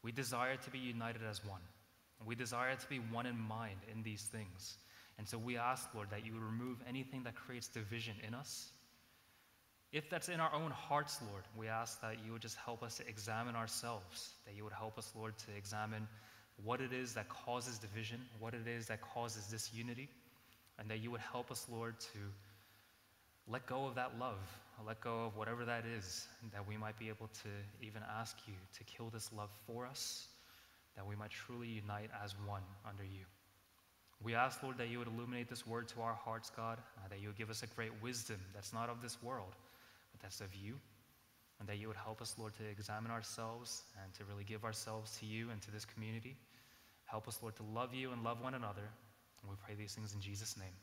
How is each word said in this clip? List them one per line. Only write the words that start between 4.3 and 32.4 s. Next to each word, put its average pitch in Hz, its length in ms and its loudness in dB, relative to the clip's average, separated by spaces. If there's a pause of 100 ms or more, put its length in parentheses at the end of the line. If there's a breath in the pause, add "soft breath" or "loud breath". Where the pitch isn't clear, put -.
And 107 100 -4
so 120 100 0
we 120 200 2
ask, 127 360 6
Lord, 104 180 0
that 107 140 0
you 110 80 -2
would 113 100 0
remove 117 340 2 (100)
anything 131 360 0
that 117 120 -2
creates 123 320 -4
division 113 480 0 (100)
in 110 80 0
us. - 360 -4 (1200 loud breath)
If 151 180 2
that's 175 200 2
in 170 100 4
our 156 140 10
own 156 180 4
hearts, 143 480 4 (120)
Lord, 98 120 -4 (140)
we 110 100 0
ask 113 340 2
that 113 240 0
you 113 60 -2
would 113 100 -2
just 113 160 -4
help 117 260 -2
us 113 140 -2
to - 100 -4
examine 113 480 2
ourselves, 110 760 0 (140)
that 101 100 -8
you 104 80 -4
would 107 100 -4
help 110 240 -2
us, 110 180 -4
Lord, 110 240 -2
to 104 180 -6
examine 107 500 0 (560 loud breath)
what 120 180 6
it 127 120 2
is 127 220 2
that 107 140 2
causes 120 480 2
division, 110 440 0 (180)
what 113 140 0
it 117 140 0
is 117 200 2
that 110 140 2
causes 110 460 0
disunity, 117 640 -2 (680 loud breath)
and 107 100 -2
that 110 100 4
you 117 120 0
would 113 100 0
help 123 300 0
us, - 180 0
Lord, 117 300 0
to - 200 -4 (1300 loud breath)
let 123 160 2
go 135 200 4
of 123 100 2
that 123 240 4
love, 117 200 2 (460)
let 110 160 0
go 113 240 4
of 107 120 0
whatever 117 280 2
that 117 200 4
is, 107 420 -2 (240)
that 101 160 -2
we 107 100 0
might 107 220 -2
be 113 80 -2
able 110 200 -4
to - 220 -6 (320)
even 107 200 -4 (180)
ask 113 160 -2 (100)
you 104 80 -6 (240)
to 113 60 -8
kill 113 260 -6
this 110 220 -4
love 104 180 0 (160)
for 120 200 -2
us, - 420 -2 (680 loud breath)
that 98 120 -4
we 104 80 0
might 107 160 -4
truly 120 360 -2
unite 104 420 0 (140)
as 98 120 0 (100)